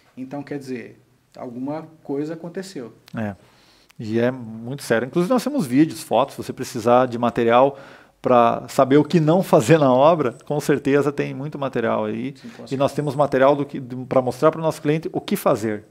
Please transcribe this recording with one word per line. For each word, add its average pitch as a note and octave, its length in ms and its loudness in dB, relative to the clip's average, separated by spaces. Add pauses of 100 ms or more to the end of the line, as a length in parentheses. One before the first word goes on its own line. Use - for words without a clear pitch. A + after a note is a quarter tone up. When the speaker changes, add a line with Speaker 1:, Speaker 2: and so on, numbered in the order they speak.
(160)
Speaker 1:
Então, C3+ 280 -10
quer C#3+ 160 -10
dizer, B2 420 -12 (340)
alguma C3+ 520 -10 (160)
coisa D3+ 300 -6
aconteceu. E3+ 580 -12 (240)
Speaker 2:
É, G#2+ 180 -4 (640)
e A2+ 220 -2
é B2 100 2
muito A#2 540 -12
sério. A#2 220 0
Inclusive, F3 260 -2
nós B3 100 0
temos C4 240 -2
vídeos, C#3+ 380 2
fotos, A#2 320 0
se A#2 80 -10
você B2 80 -10
precisar B2 540 2
de A#2+ 120 -6
material A#2+ 580 2 (460)
pra A#2 460 4
saber C3+ 280 4
o D3+ 80 6
que E3 160 2
não E3 220 2
fazer D#3 360 4
na C3+ 140 4
obra, C#3 420 4 (120)
com D3 120 -4
certeza C#3+ 540 2
tem C#3+ 220 -6
muito D3 240 -10
material A2+ 480 -2
aí. A#2 280 -8
Speaker 1:
Sim, - 80 -20
com A#3+ 60 -16
Speaker 2:
E - 80 -20
Speaker 1:
certeza. B2 220 -10
Speaker 2:
nós C#3 160 0
temos D3 200 -4
material C3+ 400 2
do C#3 120 -4
que, D3+ 120 -12
do, B2+ 280 -12
pra C3 160 2
mostrar B2 280 0
pro D#3+ 120 -8
nosso D#3 180 -4
cliente D#3 320 -2
o D3 80 -4
que - 160 -4
fazer, G#2+ 540 -2